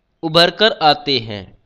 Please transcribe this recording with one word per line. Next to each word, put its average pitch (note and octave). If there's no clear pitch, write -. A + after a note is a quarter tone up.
उभर E3
कर G#3+
आते C#3+
हैं। G#2